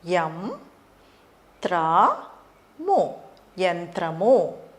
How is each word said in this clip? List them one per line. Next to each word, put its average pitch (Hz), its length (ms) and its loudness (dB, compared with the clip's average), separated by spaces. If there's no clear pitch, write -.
యం, 175 540 -4
త్ర, 185 140 -2
ము. 311 380 0
యంత్రము. 170 1000 0